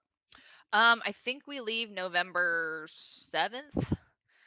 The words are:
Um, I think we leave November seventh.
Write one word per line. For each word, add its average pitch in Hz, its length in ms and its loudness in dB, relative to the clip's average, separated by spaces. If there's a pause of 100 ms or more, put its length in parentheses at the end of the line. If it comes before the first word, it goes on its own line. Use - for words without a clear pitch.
(720)
Um, 233 320 6
I 202 80 -2
think 262 340 -10
we 285 140 -8
leave 226 300 -2
November 175 1000 -2
seventh. - 1000 -4 (540)